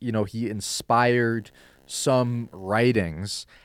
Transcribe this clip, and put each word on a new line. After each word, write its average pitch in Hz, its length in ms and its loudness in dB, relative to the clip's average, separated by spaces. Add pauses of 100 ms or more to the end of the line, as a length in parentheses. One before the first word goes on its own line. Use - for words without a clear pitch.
you 120 100 -6
know, 110 140 0
he 113 260 -6
inspired 117 1040 0 (340)
some 123 640 0
writings. 98 960 0 (180)